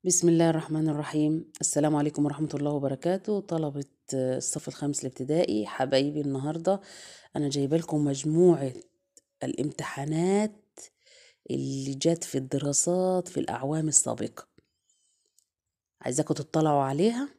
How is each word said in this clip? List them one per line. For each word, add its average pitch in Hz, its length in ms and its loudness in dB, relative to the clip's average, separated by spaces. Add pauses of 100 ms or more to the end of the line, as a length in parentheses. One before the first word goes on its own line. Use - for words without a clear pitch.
بسم 175 260 4
الله 165 200 6
الرحمن 156 400 0
الرحيم. 151 600 -2 (100)
السلام 151 340 2
عليكم 147 300 2
ورحمة 147 280 -2
الله 147 180 -2
وبركاته. 170 680 -2
طلبة 151 460 -4 (280)
الصف 131 540 -2
الخامس 143 380 -6
الابتدائي 131 640 0
حبايبي، 139 540 2
النهاردة 156 600 -2 (540)
أنا 143 140 0
جايبة 139 280 0
لكم 151 280 0
مجموعة 151 680 4 (680)
الامتحانات 156 1400 -2 (720)
اللي 135 420 -4
جات 165 300 0
في - 140 -6
الدراسات 175 920 0
في - 120 -4
الأعوام 151 480 -2
السابقة. 117 600 -2 (1500)
عايزاكم 143 320 0
تطلعوا 147 500 2
عليها 220 560 0